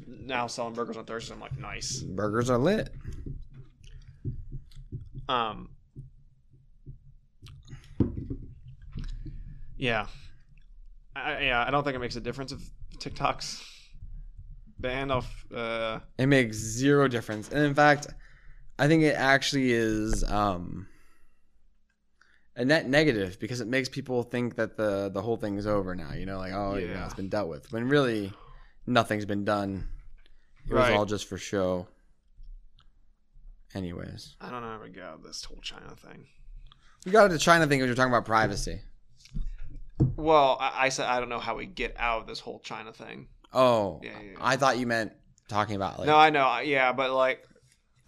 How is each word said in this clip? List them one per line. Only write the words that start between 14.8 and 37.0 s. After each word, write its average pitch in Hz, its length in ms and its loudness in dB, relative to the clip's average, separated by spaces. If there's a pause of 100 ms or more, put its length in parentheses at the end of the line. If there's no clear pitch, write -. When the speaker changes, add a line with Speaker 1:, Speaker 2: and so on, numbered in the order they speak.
Speaker 1:
off, 123 320 -4 (100)
uh, 113 460 -4 (180)
Speaker 2:
It 127 80 4
makes 127 300 6
zero 131 520 4
difference. 110 400 -4
And 143 160 2
in 143 100 2
fact, 147 320 6 (720)
I 139 100 4
think 160 140 8
it 151 140 6
actually 135 560 4
is, 110 520 2
um, 90 640 0 (1700)
a 123 80 -2
net 139 240 4
negative 123 520 4
because 120 200 -4
it 104 80 -6
makes 127 200 0
people 127 340 -2
think 120 340 -4
that 110 200 -2
the, 101 360 0
the 95 100 -2
whole 113 140 0
thing 104 200 -4
is 104 100 -4
over 101 280 0
now, 78 180 -8
you 87 140 -6
know, 95 120 -6
like, 92 140 -6
"Oh, 101 240 -2
you 90 120 -4
know, 90 60 -8
Speaker 1:
Yeah. 92 120 -6
Speaker 2:
it's - 80 -10
been 95 140 -8
dealt 90 200 -2
with," 73 240 -12
when 117 160 -4
really 117 440 2 (540)
nothing's 110 380 2
been 101 200 -4
done. 98 440 -2 (800)
It 113 60 -2
was 123 140 6
Speaker 1:
Right. 117 80 4
Speaker 2:
all 104 100 2
just 101 200 -4
for 92 120 -8
show. 92 500 0 (1900)
Anyways. 90 640 -10
Speaker 1:
I - 100 -14
don't 123 120 -10
know 117 140 -10
how 107 60 -16
we - 80 -18
got 87 320 -16
this 80 220 -14
whole - 180 -14
China - 340 -14
thing. - 300 -20 (800)